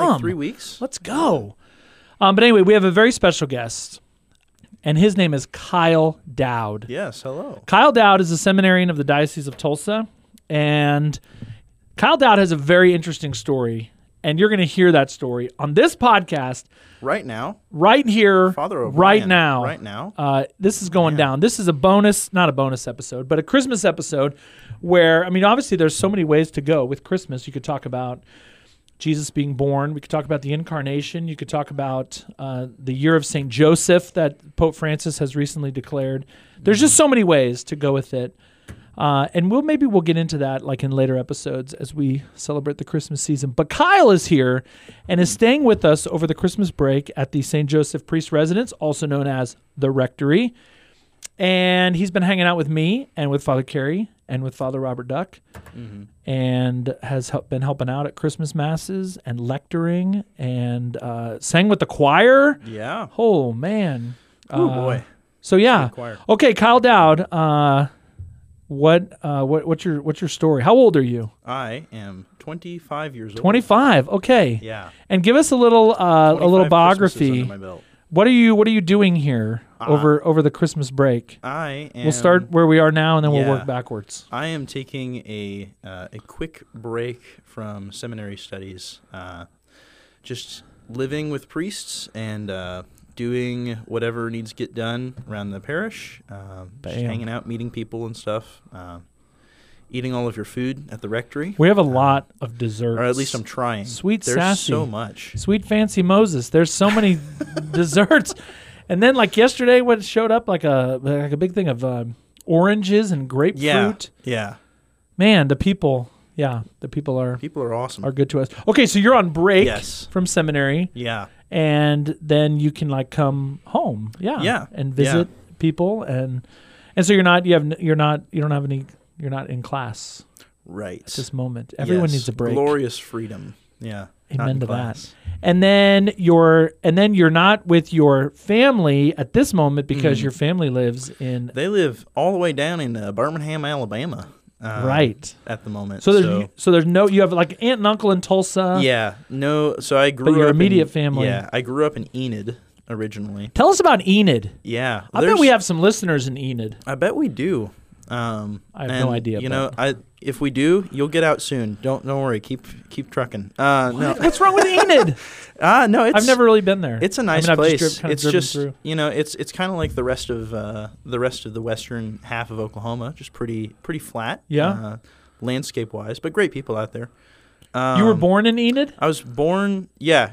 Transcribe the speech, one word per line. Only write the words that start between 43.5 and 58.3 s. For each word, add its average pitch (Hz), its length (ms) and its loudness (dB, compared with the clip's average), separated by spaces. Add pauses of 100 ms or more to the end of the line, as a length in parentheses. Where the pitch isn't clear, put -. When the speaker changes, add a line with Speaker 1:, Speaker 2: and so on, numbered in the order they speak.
Speaker 2:
But 202 180 -2
Kyle 349 420 6
is 180 160 4
here 127 360 2 (440)
and 175 120 2
is 180 120 2
staying 247 320 2
with 214 220 4
us 156 220 2
over 160 200 -2
the 160 80 -2
Christmas 185 360 -2
break 139 440 -2
at 135 160 -4
the 143 100 -2
Saint 151 280 -2
Joseph 151 360 0
Priest 160 260 -4
Residence, 170 420 0
also 151 340 -4
known 139 200 -2
as 131 280 -4 (220)
the 135 120 0
Rectory. 143 640 0 (840)
And 180 560 2
he's 180 160 -2
been 190 100 -2
hanging 180 240 0
out 175 120 2
with 156 120 -2
me 165 460 -2
and 143 160 -2
with 143 120 -2
Father 131 200 0
Carey 156 480 -6 (160)
and 131 160 -6
with 127 120 -10
Father 131 240 -6
Robert 123 280 -8
Duck, 147 320 -8 (360)
Speaker 1:
Mm-hmm. 101 280 -16 (260)
Speaker 2:
and 127 720 -2
has 131 280 -6
help, - 200 -8
been 131 120 -4
helping 139 280 -4
out 143 160 -6
at - 100 -12
Christmas 156 380 -6